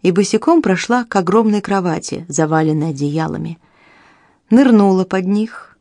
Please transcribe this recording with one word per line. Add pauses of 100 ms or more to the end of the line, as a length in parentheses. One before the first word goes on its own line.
и
босиком
прошла
к
огромной
кровати,
заваленной
одеялами, (920)
нырнула
под
них